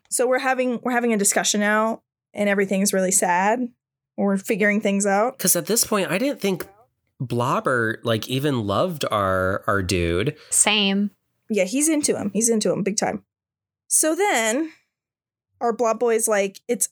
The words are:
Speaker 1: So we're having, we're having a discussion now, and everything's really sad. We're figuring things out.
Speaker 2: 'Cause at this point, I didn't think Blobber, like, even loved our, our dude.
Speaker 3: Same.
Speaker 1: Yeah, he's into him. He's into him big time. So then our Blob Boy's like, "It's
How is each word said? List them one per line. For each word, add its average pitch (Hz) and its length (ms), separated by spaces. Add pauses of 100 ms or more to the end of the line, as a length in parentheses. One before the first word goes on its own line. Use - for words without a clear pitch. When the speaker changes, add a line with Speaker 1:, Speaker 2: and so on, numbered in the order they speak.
Speaker 1:
So - 180
we're 254 120
having, 254 420
we're 240 120
having 240 200
a 214 40
discussion 202 420
now, 214 420 (320)
and 202 160
everything's 196 440
really 190 180
sad. 196 560 (500)
We're 196 200
figuring 208 440
things 196 240
out. 208 320
Speaker 2:
'Cause - 180
at 170 120
this 233 160
point, 190 260
I 165 80
didn't 262 240
think 185 240 (540)
Blobber, 123 840
like, 113 240
even 131 380
loved 139 460
our, 95 560
our 101 160
dude. 87 520 (140)
Speaker 3:
Same. 202 640 (380)
Speaker 1:
Yeah, 196 160
he's 277 240
into 294 260
him. 208 180
He's 226 160
into 214 220
him - 120
big 196 140
time. - 260 (640)
So 320 280
then 311 560 (920)
our 233 120
Blob 226 260
Boy's 226 280
like, 196 400
"It's - 240